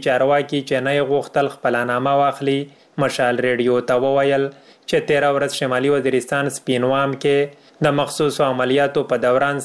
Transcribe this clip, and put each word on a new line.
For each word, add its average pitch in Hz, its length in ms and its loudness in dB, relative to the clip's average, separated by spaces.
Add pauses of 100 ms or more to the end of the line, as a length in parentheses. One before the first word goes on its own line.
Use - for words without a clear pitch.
چارواکي 139 560 2
چې 131 240 -4
نه 135 100 0
یې 143 140 0
غوښتل 139 460 0
خپله 120 340 -2
نامه 131 320 0
واخلي، 139 340 0 (480)
مشال 123 420 0
ریډیو 123 440 2
ته 127 140 2
وویل 139 420 2 (440)
چې 160 200 0
تیره 143 260 2
ورځ 139 240 -2
شمالي 127 320 0
وزیرستان 135 640 0
سپین 123 340 -2
وام 139 240 0 (100)
کې 143 640 -2
د 147 140 2
مخصوصو 143 460 -2
عملیاتو 135 680 0
په 120 120 0
دوران 135 420 2